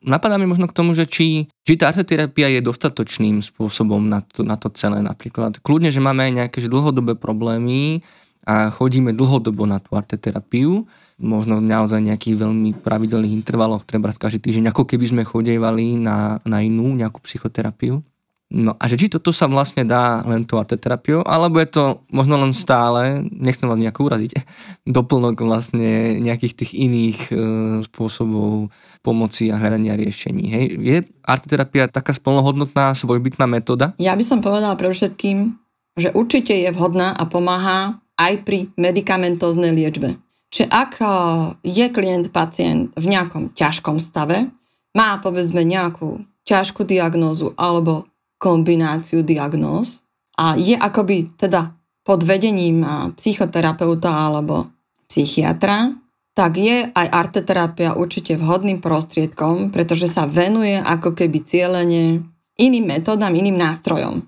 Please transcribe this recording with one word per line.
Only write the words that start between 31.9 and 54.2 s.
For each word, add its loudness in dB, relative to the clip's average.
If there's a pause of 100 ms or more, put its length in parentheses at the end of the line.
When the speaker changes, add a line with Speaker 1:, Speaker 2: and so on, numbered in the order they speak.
Speaker 1:
plnohodnotná, 0
svojbytná 0
metóda? 0
Speaker 2:
Ja 0
by 0
som 2
povedala 0
pre 0
všetkým, -2 (400)
že 0
určite 2
je 2
vhodná 0
a 0
pomáha -2 (240)
aj 0
pri -2
medikamentóznej 0
liečbe. -2 (320)
Čiže 0
ak, 2 (100)
e, 0 (580)
je 2
klient, 0
pacient -2
v -4
nejakom -2
ťažkom -2
stave, -2 (400)
má 2
povedzme 0
nejakú -2 (240)
ťažkú 0
diagnózu 0
alebo 0 (400)
kombináciu 2
diagnóz -2 (320)
a 2
je 4
akoby 0
teda 0 (320)
pod 4
vedením, 2
a, -4
psychoterapeuta 0
alebo -2 (400)